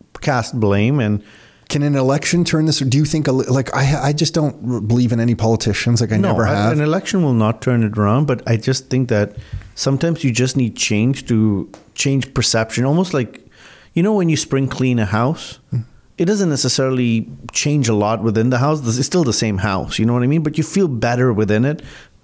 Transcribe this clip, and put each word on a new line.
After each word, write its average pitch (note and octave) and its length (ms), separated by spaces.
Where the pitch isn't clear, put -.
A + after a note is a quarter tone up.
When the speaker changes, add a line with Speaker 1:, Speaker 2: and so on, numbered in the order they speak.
Speaker 1:
cast B2+ 380
blame. G#2+ 400
And G#2 240
Speaker 2:
Can C#3+ 100
an D3 120
election C#3 500
turn D#3 220
this? D3+ 140
Do C3+ 180
you D3+ 80
think, D3+ 220
a, C3 40
like, C3 420
I, C3+ 340
I D3+ 40
just D3+ 220
don't D3+ 220
r-, A#2 120
believe A#2+ 280
in A#2 100
any A#2 140
politicians. A2+ 680
Like, A2 100
I A2 60
Speaker 1:
No, G2+ 140
Speaker 2:
never A2 140
Speaker 1:
I, G2 80
Speaker 2:
have. G#2 180
Speaker 1:
an D3 100
election F3 400
will C#3 100
not A2 300
turn A#2+ 200
it G#2+ 140
around, G#2+ 300
but B2+ 200
I A#2 120
just - 320
think C3 180
that G#2+ 280
sometimes D3+ 480
you B2+ 100
just B2 220
need B2 220
change A#2 520
to G#2+ 420
change C3+ 400
perception. A2+ 500
Almost E3 300
like, - 340
you E3+ 80
know, G#3+ 100
when F#3 160
you D#3 80
spring C3+ 320
clean B2+ 300
a G#2+ 80
house, A2+ 540
Speaker 2:
Mm. A#2 120
Speaker 1:
it E3+ 80
doesn't G3 240
necessarily B2+ 800
change D3 360
a A2 60
lot G#2 280
within A2+ 280
the B2+ 80
house. C#3+ 280
It's B2+ 80
still F3+ 180
the A2+ 80
same G#2+ 240
house, F#2+ 420
you A2 60
know A#2 80
what B2 100
I B2 40
mean? D3+ 160
But D3 160
you D3+ 60
feel F#3+ 240
better B2 440
within G#2+ 320
it. D3+ 160